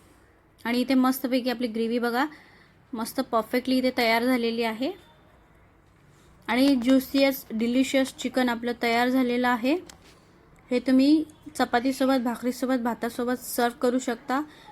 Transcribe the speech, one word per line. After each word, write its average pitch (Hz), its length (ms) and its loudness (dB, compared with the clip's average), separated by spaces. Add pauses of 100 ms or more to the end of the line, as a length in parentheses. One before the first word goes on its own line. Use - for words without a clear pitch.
(640)
आणि 240 160 0
इथे 254 140 0
मस्तपैकी 254 560 0
आपली 240 160 -4
ग्रेव्ही 226 320 -2
बघा 240 280 0 (640)
मस्त 226 280 -6
परफेक्टली 254 580 0
इथे 254 200 2
तयार 226 240 2
झालेली 233 400 0
आहे. 233 300 -4 (1600)
आणि 262 280 4
ज्युसियस, 269 760 2
डिलिशियस 254 680 0
चिकन 254 320 -2
आपलं 233 240 -4 (100)
तयार 240 260 2
झालेलं 247 400 2
आहे. 254 520 -2 (680)
हे 247 80 0
तुम्ही 269 460 4 (340)
चपातीसोबत, 254 680 0
भाकरीसोबत, 247 500 -4
भातासोबत 240 680 -4
सर्व्ह 240 340 -2
करू 247 200 0
शकता. 254 440 -4 (300)